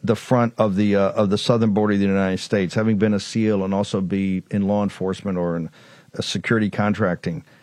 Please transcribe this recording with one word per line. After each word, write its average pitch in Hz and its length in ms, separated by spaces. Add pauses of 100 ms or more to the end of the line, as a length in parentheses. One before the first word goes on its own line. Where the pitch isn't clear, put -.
the 120 140
front 120 400
of 107 180
the, 101 220
uh, 98 160
of 107 160
the 101 80
southern 113 360
border 107 200
of 101 80
the 98 40
United 98 340
States, 95 360
having 110 220
been 107 160
a 98 80
seal 107 420
and 95 100
also 101 280
be 95 500
in 101 160
law 104 160
enforcement 95 540
or 87 180
in 82 160 (460)
uh, - 40
security 107 480
contracting. 92 760 (200)